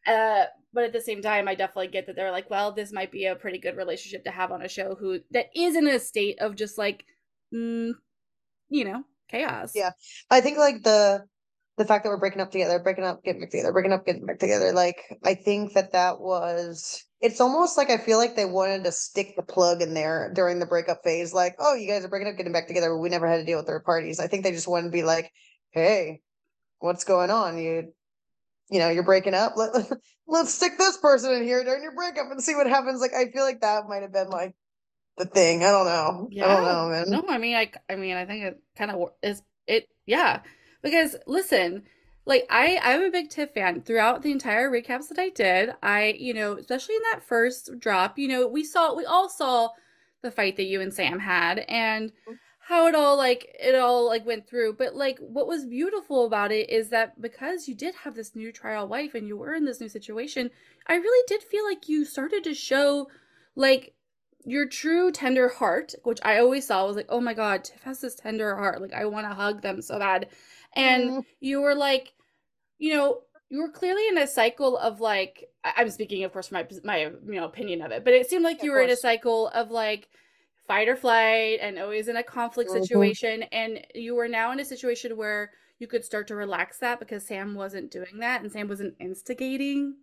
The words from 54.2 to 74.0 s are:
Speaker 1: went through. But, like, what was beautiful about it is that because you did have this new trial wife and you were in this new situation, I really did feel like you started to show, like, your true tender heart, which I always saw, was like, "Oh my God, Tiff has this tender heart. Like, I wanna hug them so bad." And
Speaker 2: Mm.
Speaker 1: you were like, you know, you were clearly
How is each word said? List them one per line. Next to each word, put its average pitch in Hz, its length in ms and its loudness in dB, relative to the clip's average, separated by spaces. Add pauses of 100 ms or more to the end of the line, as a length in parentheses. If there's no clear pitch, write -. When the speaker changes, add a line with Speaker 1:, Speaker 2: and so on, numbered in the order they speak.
Speaker 1:
went 226 240 -6
through. 233 260 -2
But, 254 220 -4
like, 269 220 -2
what 247 280 -4
was 294 200 -4
beautiful 285 580 -2
about 208 280 0
it 214 180 -2
is 226 200 0
that 226 300 0
because 285 480 -8
you 247 60 -10
did 311 220 -8
have 277 180 -14
this 220 200 -14
new 226 180 -10
trial 214 360 -8
wife 285 260 -6
and 214 140 -8
you 208 80 -10
were 233 180 -8
in 311 120 0
this 247 160 -6
new 220 80 -12
situation, 240 600 -8 (360)
I 330 100 2
really 466 320 4
did 415 140 -2
feel 415 240 -4
like 392 240 -6
you 302 160 0
started 330 380 -4
to 311 100 -4
show, 285 540 0 (460)
like, 269 400 2 (500)
your 277 240 -2
true 339 420 2
tender 254 380 2
heart, 247 460 0 (100)
which 233 180 -2
I 214 160 4
always 262 280 4
saw, 196 200 0
was 202 100 -4
like, 208 120 -8
"Oh 240 120 -2
my 240 140 -4
God, 208 300 -2
Tiff - 180 -20
has 262 180 -12
this 247 140 -10
tender 214 420 -4
heart. 196 260 -2
Like, 190 100 -12
I 214 140 -4
wanna 208 280 -6
hug 202 280 -4
them 196 200 -6
so - 160 -8
bad." 190 300 0 (460)
And 254 360 2
Speaker 2:
Mm. 262 140 -6 (160)
Speaker 1:
you 277 220 -2
were 285 120 4
like, 277 380 0 (640)
you 311 160 0
know, 277 280 0 (260)
you 277 120 -8
were 320 100 -4
clearly 381 380 -2